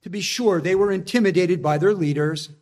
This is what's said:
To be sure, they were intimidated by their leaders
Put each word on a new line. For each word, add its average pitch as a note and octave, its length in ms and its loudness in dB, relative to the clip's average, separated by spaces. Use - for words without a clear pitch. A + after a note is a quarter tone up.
To - 60 -14
be G3 120 -8
sure, G3 400 0
they F3+ 140 0
were G3+ 160 2
intimidated F#3 680 0
by D3+ 160 0
their F#3+ 160 2
leaders D3+ 560 -2